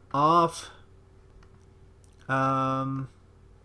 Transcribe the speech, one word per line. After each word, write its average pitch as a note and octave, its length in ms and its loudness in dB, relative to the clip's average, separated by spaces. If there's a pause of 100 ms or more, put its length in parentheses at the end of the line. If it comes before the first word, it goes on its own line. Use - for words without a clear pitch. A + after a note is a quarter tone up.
(140)
off. D#3+ 560 2 (1600)
Um, C3+ 800 -2 (560)